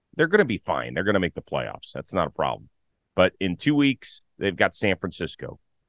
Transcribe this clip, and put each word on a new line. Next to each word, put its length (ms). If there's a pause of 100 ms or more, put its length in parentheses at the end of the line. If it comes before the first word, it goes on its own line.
(160)
they're 120
gonna 180
be 180
fine. 300
They're 100
gonna 160
make 160
the 60
playoffs. 520
That's 200
not 140
a 40
problem. 380 (460)
But 240
in 180
two 180
weeks, 460 (160)
they've 180
got 200
San 220
Francisco. 640 (300)